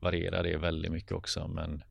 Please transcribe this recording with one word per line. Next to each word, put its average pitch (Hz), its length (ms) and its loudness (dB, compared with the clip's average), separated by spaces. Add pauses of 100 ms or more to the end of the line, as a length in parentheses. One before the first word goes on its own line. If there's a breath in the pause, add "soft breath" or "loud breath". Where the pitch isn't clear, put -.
varierar 87 420 2
det 85 140 2
väldigt 82 360 0
mycket 82 200 -4
också, 85 360 -2
men 80 420 -4